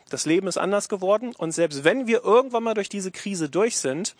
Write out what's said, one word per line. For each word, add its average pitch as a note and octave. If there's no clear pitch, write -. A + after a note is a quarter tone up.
Das -
Leben F#3
ist E3+
anders G3
geworden. G#3+
Und E3
selbst D3+
wenn A3+
wir A3+
irgendwann A#3
mal A3+
durch G3+
diese F#3+
Krise F3
durch F#3
sind, C#3+